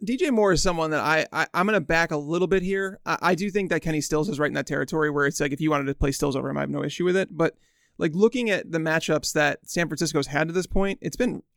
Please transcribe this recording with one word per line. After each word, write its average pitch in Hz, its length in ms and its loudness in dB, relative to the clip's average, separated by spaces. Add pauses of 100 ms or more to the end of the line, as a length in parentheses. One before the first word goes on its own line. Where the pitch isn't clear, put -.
D 233 140 -2
J 320 140 0
Moore 214 220 4
is 151 80 4
someone 165 300 2
that 143 140 0
I, 156 280 2
I, 151 220 0
I'm 180 120 2
gonna 214 140 2
back 165 300 0
a 156 60 -2
little 160 320 0
bit 185 160 2
here. 196 420 -4
I, 165 160 -2
I 175 140 4
do 202 120 -2
think 190 220 -2
that 170 80 2
Kenny 156 220 -2
Stills 156 280 0
is 143 120 -4
right 147 80 2
in - 60 -4
that 143 120 -2
territory 147 420 -2
where 143 160 0
it's 139 140 0
like, 147 140 0
if 143 80 -6
you 156 100 2
wanted 143 140 0
to 139 100 -4
play 143 160 0
Stills 139 240 -2
over 135 160 -4
him, 143 60 -4
I 143 60 -2
have 143 80 -4
no 143 120 -4
issue 147 220 -4
with 180 120 2
it. 190 140 0
But, 165 240 0 (460)
like, 160 140 0
looking 226 340 2
at 185 220 -2
the 165 80 -2
matchups 160 540 0
that 147 260 2 (100)
San 175 200 -2
Francisco's 156 400 -2
had 147 180 0
to 170 80 -8
this 180 140 -2
point, 196 340 0
it's - 140 -6
been - 260 -2 (140)